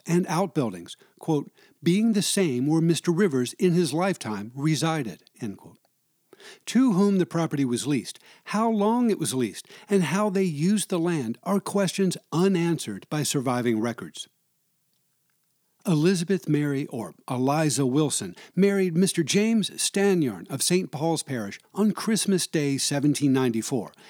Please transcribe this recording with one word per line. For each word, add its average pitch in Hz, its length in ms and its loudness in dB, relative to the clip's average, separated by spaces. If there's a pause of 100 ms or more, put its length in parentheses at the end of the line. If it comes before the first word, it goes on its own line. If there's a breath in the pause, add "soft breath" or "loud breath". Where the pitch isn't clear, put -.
and 170 220 2
outbuildings, 131 680 -4 (240 soft breath)
quote, 151 320 -2 (300 soft breath)
"being 208 320 2
the 196 80 2
same 139 440 0
where 156 160 4
Mister 165 300 2
Rivers 147 420 0
in 180 200 2
his 165 180 2
lifetime 123 640 -4
resided," 143 680 -2 (180)
end 98 160 -8
quote. - 220 -20 (880 loud breath)
To 247 260 4
whom 196 240 4
the 175 80 2
property 156 400 -2
was 120 220 -2
leased, 135 320 -4 (260 loud breath)
how 226 240 0
long 226 400 2
it 196 100 0
was 151 140 -2
leased, 120 340 -4 (220 loud breath)
and 196 140 4
how 196 260 0
they 196 140 0
used 180 460 0
the 180 100 -2
land 160 440 -2
are 196 160 0
questions 196 580 0 (140)
unanswered 165 800 0
by 151 140 -2
surviving 123 580 0
records. 110 480 -8 (1600)
Elizabeth 175 640 0
Mary, 147 400 -2
or - 260 -10 (160)
Eliza 135 560 0
Wilson, 123 520 -2 (180 loud breath)
married 190 400 2
Mister 185 260 2
James 208 500 0
Stanyarn 175 800 0
of 135 140 -6
Saint 185 280 0
Paul's 156 320 -2
Parish 110 360 -8 (140)
on 208 180 2
Christmas 202 560 0
Day 143 300 0
seventeen 143 560 2
ninety-four, 120 580 0 (180 loud breath)